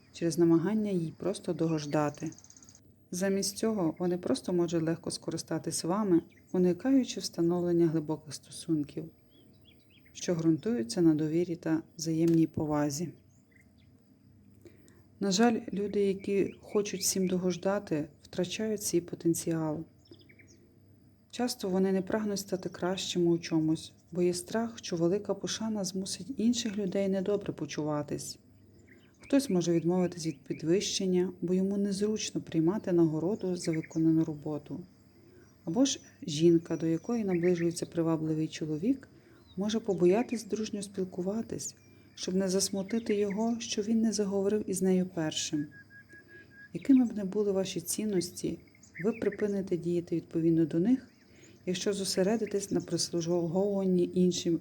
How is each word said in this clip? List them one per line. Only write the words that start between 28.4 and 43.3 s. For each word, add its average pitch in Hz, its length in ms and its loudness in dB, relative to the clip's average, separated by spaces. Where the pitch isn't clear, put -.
Хтось 269 300 2
може 175 220 2
відмовитись 170 560 0
від 156 120 -6
підвищення, 180 1040 0
бо 180 120 0
йому 196 240 2
незручно 202 640 -2
приймати 180 500 0
нагороду 170 640 2
за 175 160 -4
виконану 160 520 2
роботу. 151 560 -8
Або 220 200 2
ж - 140 -2
жінка, 165 500 4
до 160 100 -2
якої 220 360 -2
наближується 170 640 0
привабливий 160 640 0
чоловік, 160 640 -4
може 208 220 -2
побоятись 202 640 2
дружньо 214 360 -4
спілкуватись, 190 920 -6
щоб 185 200 -4
не 190 140 2
засмутити 196 640 -2
його, 208 440 0